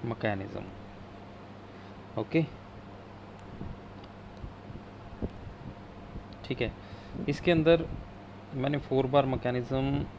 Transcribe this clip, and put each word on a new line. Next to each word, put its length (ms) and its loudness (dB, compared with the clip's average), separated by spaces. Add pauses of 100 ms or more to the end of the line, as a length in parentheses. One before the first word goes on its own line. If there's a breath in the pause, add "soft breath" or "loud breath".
मैकेनिज्म, 600 0 (1600 loud breath)
ओके, 220 6 (4000)
ठीक 180 0
है। 100 2 (560 loud breath)
इसके 220 4
अंदर 360 10 (680)
मैंने 240 4 (100)
फोर 180 6
बार 200 8
मैकेनिज्म 800 2 (140)